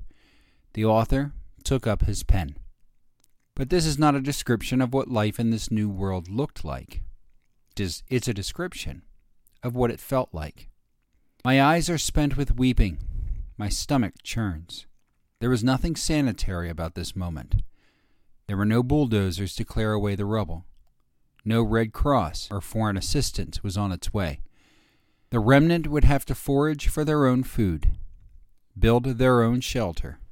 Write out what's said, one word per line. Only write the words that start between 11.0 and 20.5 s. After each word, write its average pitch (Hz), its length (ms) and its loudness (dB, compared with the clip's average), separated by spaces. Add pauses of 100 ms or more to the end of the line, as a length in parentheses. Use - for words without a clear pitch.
"My 135 180 4
eyes 156 260 4
are 175 80 0
spent 147 400 0
with 135 200 2
weeping. 117 420 4 (580)
My 104 120 -4
stomach 127 460 0 (100)
churns." 87 640 -6 (520)
There 120 120 0
was 123 120 2
nothing 131 320 2
sanitary 98 760 0
about 82 280 -6
this 87 180 -8
moment. 85 480 -2 (840)
There 101 80 -2
were 98 80 2
no 110 180 4
bulldozers 107 720 0
to 117 100 -4
clear 110 280 -2
away 101 240 -2
the 98 100 -4
rubble. 92 400 -4 (800)